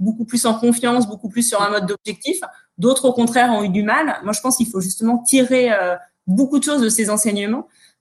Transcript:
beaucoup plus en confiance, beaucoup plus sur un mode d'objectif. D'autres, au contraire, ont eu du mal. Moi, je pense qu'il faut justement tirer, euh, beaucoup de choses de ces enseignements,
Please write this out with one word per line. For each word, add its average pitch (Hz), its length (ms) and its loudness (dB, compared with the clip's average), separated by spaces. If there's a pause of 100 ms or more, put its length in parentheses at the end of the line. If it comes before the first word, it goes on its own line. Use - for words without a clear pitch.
beaucoup 220 240 -2
plus 240 220 -2
en 220 80 2
confiance, 240 520 0
beaucoup 208 220 -10
plus 233 200 -2
sur 202 140 0
un 202 80 0
mode 202 160 -2
d'objectif. 208 540 -6 (380)
D'autres, 262 280 2
au 247 60 4
contraire, 240 380 2
ont 208 140 0
eu 202 40 -2
du 196 140 0
mal. 254 400 0
Moi, 202 100 -4
je 214 80 -6
pense 262 160 -2
qu'il 226 120 0
faut 190 120 -4
justement 226 380 0
tirer, 247 540 2
euh, 180 240 0 (320)
beaucoup 269 320 2
de - 40 -2
choses 294 160 0
de 226 80 2
ces 214 220 0
enseignements, 214 560 -2 (340)